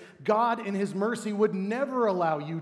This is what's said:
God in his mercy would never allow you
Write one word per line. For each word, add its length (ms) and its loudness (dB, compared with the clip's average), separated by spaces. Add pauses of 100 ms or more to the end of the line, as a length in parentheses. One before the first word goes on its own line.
(220)
God 420 2
in 100 -4
his 200 -2
mercy 380 -2
would 200 2
never 540 0
allow 320 2
you 240 -6